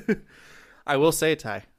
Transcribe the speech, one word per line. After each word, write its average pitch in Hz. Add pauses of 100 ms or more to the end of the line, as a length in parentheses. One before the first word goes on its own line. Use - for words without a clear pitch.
<laughs> -
I 143
will 156
say, 160
Ty, 107 (160)